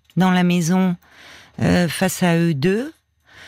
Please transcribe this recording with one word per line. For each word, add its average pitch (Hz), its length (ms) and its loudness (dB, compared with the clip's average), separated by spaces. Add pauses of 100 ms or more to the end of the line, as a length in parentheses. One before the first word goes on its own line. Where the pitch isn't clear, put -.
(160)
dans 180 140 2
la 180 140 2
maison, 180 520 0 (640)
euh, 175 260 2
face 180 360 -4
à 170 160 2
eux 170 160 0
deux. 196 400 -2 (540)